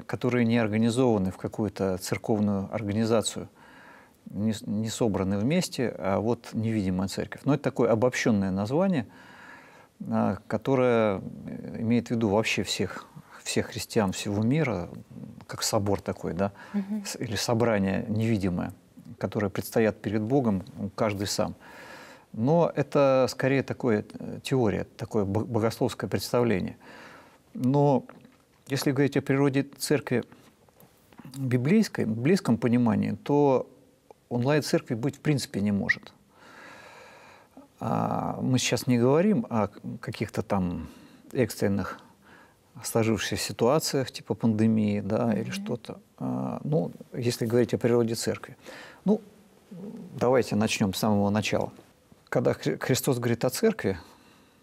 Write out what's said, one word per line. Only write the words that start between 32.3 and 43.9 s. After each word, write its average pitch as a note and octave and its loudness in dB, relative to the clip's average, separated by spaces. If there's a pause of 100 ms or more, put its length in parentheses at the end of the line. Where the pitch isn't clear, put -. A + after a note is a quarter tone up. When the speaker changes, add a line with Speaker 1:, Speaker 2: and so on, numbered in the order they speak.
Speaker 1:
понимании, A2 2 (120)
то C#3+ 4 (580)
онлайн-церкви C3+ 0
быть A#2+ -2
в - -20
принципе C#3+ 0
не G#2 2
может. - -2 (1700)
А, A2+ -2
мы B2+ 2
сейчас - 0
не B2 4
говорим E3 4
о A2 2 (320)
каких-то - -6
там F2 -2 (440)
экстренных G2+ -2 (840)
сложившихся A2 0
ситуациях, C3 0